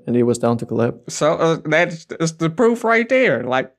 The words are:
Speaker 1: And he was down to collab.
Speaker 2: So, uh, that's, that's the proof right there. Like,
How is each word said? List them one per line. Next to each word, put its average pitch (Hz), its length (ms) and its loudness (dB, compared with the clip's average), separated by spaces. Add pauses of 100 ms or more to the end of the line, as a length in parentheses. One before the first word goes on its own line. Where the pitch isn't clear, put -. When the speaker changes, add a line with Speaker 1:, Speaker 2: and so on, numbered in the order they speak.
Speaker 1:
And 120 80 -2
he 120 80 4
was 117 160 0
down 117 200 0
to 113 60 -8
collab. 117 460 -4
Speaker 2:
So, 151 220 0
uh, 165 320 0
that's, 165 400 0
that's 165 260 -4
the 165 180 -4
proof 233 340 2
right 226 240 2
there. 226 360 2
Like, 123 360 -2